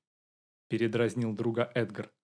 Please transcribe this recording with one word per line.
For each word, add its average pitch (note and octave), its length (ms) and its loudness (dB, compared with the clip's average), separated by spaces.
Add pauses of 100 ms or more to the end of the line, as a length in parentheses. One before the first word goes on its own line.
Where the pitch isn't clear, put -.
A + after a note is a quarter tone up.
(680)
передразнил A2+ 640 2
друга A#2 420 0
Эдгар. A2+ 380 -4 (120)